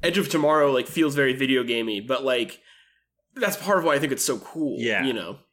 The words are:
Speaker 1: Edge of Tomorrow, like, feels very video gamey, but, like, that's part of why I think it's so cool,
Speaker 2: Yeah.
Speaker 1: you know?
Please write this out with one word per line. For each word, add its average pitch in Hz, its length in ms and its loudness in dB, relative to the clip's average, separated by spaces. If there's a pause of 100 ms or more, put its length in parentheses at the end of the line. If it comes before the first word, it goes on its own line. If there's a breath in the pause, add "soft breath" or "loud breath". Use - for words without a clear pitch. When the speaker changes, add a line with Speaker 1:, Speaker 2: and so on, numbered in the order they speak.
Speaker 1:
Edge 175 160 0
of 156 100 0
Tomorrow, 151 420 4
like, 123 160 0
feels 151 280 0
very 139 180 2
video 131 300 2
gamey, 113 380 -2
but, 127 240 -4
like, 123 360 -2 (760 soft breath)
that's 202 220 -2
part 190 220 0
of 170 60 0
why 156 100 4
I 139 40 2
think 139 140 0
it's 131 120 -4
so 123 140 -2
cool, 143 400 -6
Speaker 2:
Yeah. 113 260 0
Speaker 1:
you 135 100 0
know? 98 240 -10 (140)